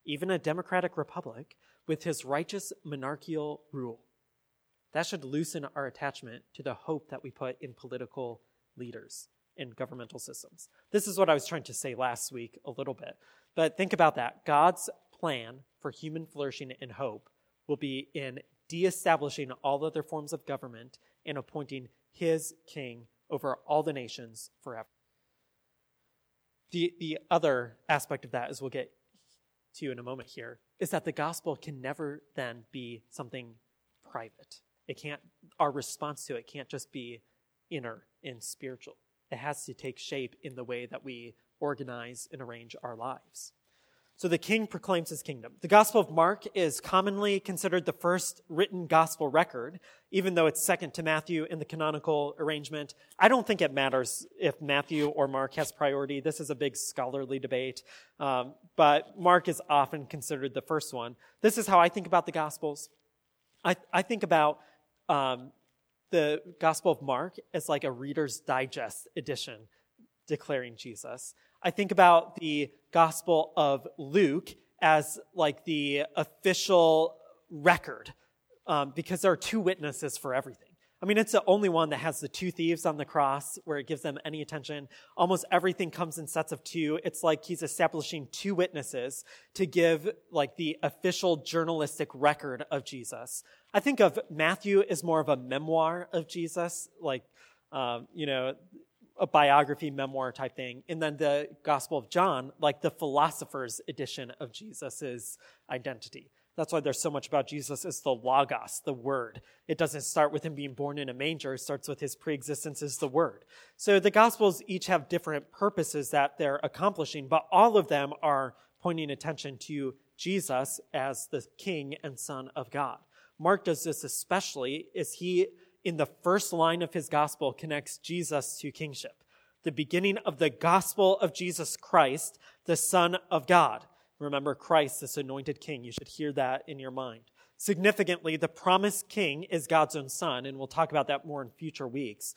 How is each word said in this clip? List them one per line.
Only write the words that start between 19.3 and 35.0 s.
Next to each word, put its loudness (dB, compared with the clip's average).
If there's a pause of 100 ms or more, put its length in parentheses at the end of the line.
all 0
other -4
forms -10
of -10
government -14 (260)
and -8
appointing -12 (240)
his -2 (120)
king -14 (280)
over -4 (100)
all 2
the -2
nations -12 (120)
forever. -12 (1800)
The, -2
the -6 (120)
other 2 (120)
aspect -2
of -20
that, -4
as -14
we'll -8
get -8 (840)
to -8
in -10
a -14
moment -12
here, -16 (200)
is -4
that -4
the -6
gospel -6
can -14
never -8 (120)
then -8
be -12
something -14 (560)
private. -16 (260)
It -12